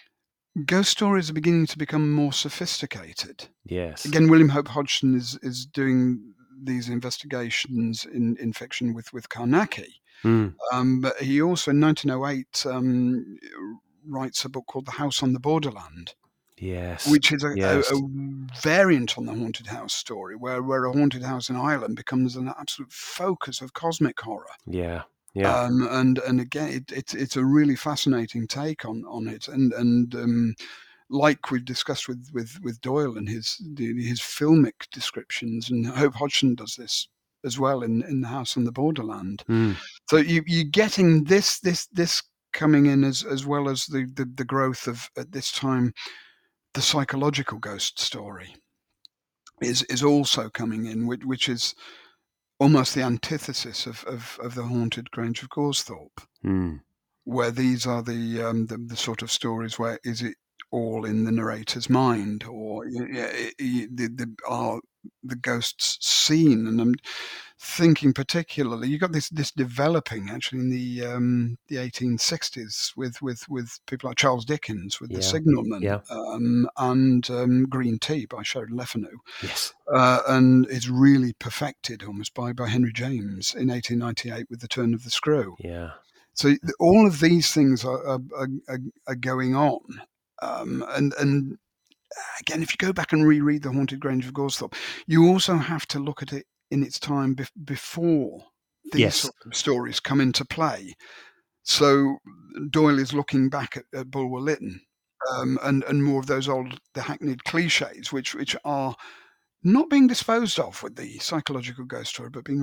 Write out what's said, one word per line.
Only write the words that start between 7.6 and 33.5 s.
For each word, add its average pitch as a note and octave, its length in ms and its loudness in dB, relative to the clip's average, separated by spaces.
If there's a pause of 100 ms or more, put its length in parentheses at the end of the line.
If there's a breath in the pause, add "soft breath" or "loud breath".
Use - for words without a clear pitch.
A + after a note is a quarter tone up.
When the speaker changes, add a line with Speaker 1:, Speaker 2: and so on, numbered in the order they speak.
Speaker 1:
in, A#2 340 0
in A2+ 140 -4
fiction A#2+ 400 -6
with, A2+ 220 -10
with A#2+ 160 -12
Carnacki. A#2+ 580 0 (340 soft breath)
Speaker 2:
Mm. A2+ 320 4 (160)
Speaker 1:
Um, B2+ 300 2
but B2+ 160 -2
he C#3 240 0
also, E3 300 0
in C#3+ 100 6
nineteen D3+ 300 4
oh C3 160 -2
eight, C#3 420 -4
um, B2+ 680 0 (680)
writes C3 380 -6
a C3+ 60 -10
book C3 160 -10
called C3+ 180 -8
The C3 80 -14
House C#3+ 300 -4
on C3 100 2
the B2+ 80 0
Borderland, G#2+ 720 -4 (440)
Speaker 2:
Yes. F2+ 520 -4
Speaker 1:
which D3 220 6
is C#3+ 100 -2
a, D3 100 -2
a, - 40 -4
Speaker 2:
Yes. B2+ 340 2
Speaker 1:
a C#3 80 0 (600)
variant D#3+ 560 4
on A#2 80 -8
the A#2 80 -8
haunted A2+ 360 -6
house A2 260 -8
story, G2 420 -10
where, B2+ 260 -4
where C3 220 2
a B2+ 80 0
haunted C#3 300 4
house B2+ 260 -6
in B2+ 80 -4
Ireland B2+ 400 -2
becomes B2+ 400 0
an B2+ 220 -6
absolute C#3+ 340 -10
focus - 720 -6
of B2+ 100 -14
cosmic D#3+ 480 -2
horror. A2 300 -10 (160)
Speaker 2:
Yeah. E2+ 380 -4 (280)
Yeah. G2 260 2
Speaker 1:
Um, B2 320 2
and, B2+ 280 4
and B2+ 200 0
again, C#3+ 300 -4
it, C3 240 -8
it's, - 220 -8
it's C3 220 -4
a C3 80 0
really C#3+ 320 4
fascinating A#2+ 680 -2
take D3+ 380 -6
on, A2+ 220 -8
on A2 200 -8
it. A2 220 -10
And, B2+ 240 4
and, A#2+ 420 2
um, A#2 400 0 (540 loud breath)
like C#3 420 2
we've B2+ 140 -2
discussed B2+ 440 -6
with, B2 260 -10
with, A#2+ 280 -8
with A#2 200 -8
Doyle C3 340 -2
and G#2 120 -6
his, A2 280 -6 (180)